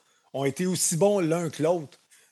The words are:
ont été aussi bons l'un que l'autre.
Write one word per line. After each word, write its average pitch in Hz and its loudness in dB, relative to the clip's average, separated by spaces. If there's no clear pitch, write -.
ont 135 -2
été 180 -2
aussi 180 0
bons 202 4
l'un 165 0
que - -6
l'autre. 160 -2